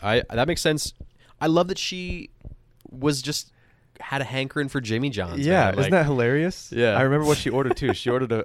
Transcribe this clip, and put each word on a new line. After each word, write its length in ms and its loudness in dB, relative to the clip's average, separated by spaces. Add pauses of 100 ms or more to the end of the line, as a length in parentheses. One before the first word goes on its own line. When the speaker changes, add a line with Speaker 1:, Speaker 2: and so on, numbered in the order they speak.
Speaker 1:
I, 300 0
that 160 0
makes 140 -2
sense. 320 0 (480)
I 80 0
love 180 4
that 120 -6
she 520 -8 (600)
was 320 0
just, 300 -6 (480)
had 200 -6
a 40 -4
hankering 440 -4
for 120 -4
Jimmy 300 -2
John's, 360 -4
Speaker 2:
Yeah, 60 4 (140)
Speaker 1:
man. 80 4
Speaker 2:
isn't 80 2
Speaker 1:
Like, 100 2
Speaker 2:
that 140 4
hilarious? 680 0
Speaker 1:
Yeah. 240 4
Speaker 2:
I 40 4
remember 240 4
what 120 6
she 120 -4
ordered 260 0
too. 180 0
Speaker 1:
<laughs> 80 -8
Speaker 2:
She 80 -2
ordered 220 0
a, 120 0